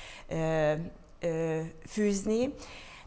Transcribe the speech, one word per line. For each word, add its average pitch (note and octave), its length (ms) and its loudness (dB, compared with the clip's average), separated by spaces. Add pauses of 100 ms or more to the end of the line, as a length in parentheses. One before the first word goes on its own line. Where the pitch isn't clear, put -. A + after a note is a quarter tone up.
(280)
ö, D#3+ 440 4 (480)
ö, D#3+ 400 0 (280)
fűzni. G#3+ 640 2 (540)